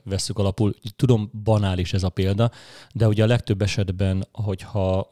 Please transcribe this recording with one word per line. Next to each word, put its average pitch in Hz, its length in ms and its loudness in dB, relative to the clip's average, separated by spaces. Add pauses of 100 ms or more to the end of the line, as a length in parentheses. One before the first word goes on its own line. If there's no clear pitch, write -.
vesszük 95 360 -4
alapul. 98 340 2 (220)
Tudom, 113 340 0 (140)
banális 98 500 0
ez 90 100 0
a 92 60 0
példa, 101 420 0 (420)
de 113 140 2
ugye 107 160 4
a 110 40 4
legtöbb 113 340 0
esetben, 95 720 -2
hogyha 95 800 -2